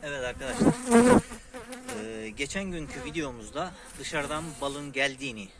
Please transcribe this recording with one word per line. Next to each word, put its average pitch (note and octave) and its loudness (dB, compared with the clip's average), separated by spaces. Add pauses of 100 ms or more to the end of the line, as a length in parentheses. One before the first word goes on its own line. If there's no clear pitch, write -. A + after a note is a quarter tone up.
Evet C#3 -4
arkadaşlar, - 2 (1300)
ee, A2 -8
geçen E3 -4
günkü D3 -6
videomuzda D3 -6 (260)
dışarıdan D3+ -4 (160)
balın C#3 -4
geldiğini C3 -2 (120)